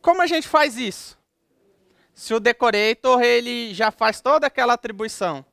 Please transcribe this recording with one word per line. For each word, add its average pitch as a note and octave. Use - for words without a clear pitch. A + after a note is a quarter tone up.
Como F4+
a F4
gente D#4+
faz D4
isso? -
Se -
o A3+
decorator, A#3
ele A#3+
já G#3+
faz A3
toda C#4+
aquela A#3+
atribuição. G#3